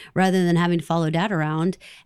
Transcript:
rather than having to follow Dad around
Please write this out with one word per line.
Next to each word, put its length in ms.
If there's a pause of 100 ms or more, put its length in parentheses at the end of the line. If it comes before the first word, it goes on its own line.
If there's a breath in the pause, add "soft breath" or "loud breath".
(140 loud breath)
rather 320
than 100
having 240
to 60
follow 240
Dad 240
around 440 (280 loud breath)